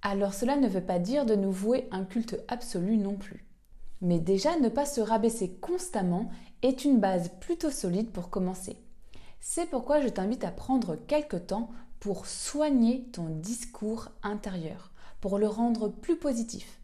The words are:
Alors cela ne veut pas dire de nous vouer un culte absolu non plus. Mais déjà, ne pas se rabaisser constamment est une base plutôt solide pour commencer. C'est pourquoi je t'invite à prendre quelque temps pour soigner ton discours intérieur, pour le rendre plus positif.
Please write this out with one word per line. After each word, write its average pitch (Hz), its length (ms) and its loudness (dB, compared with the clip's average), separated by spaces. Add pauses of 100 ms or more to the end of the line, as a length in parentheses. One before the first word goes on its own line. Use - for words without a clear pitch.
Alors 196 320 0
cela 269 220 2
ne 269 120 6
veut 185 160 0
pas 180 140 2
dire 247 260 2
de 220 100 4
nous 196 160 2
vouer 202 420 2
un 190 120 -2
culte 220 420 -4
absolu 220 520 0
non 202 180 0
plus. - 300 -12 (560)
Mais 175 180 4
déjà, 196 380 4
ne 247 100 6
pas 269 160 2
se 285 160 -2
rabaisser 220 540 2
constamment 202 760 -2 (300)
est 269 240 2
une 277 160 8
base 185 300 2 (100)
plutôt 330 300 -2
solide 190 400 -2
pour 180 180 -8
commencer. 180 480 -4 (640)
C'est - 300 -2
pourquoi 285 320 2
je 254 60 4
t'invite 208 360 -2
à 180 60 -4
prendre 208 440 0
quelque - 440 0
temps 220 320 -4 (300)
pour 196 260 -4
soigner 262 840 2
ton 170 180 -6
discours 214 800 -6 (120)
intérieur, 190 720 -6 (300)
pour 202 160 2
le 214 100 4
rendre 214 400 2
plus 320 280 0
positif. 233 680 -4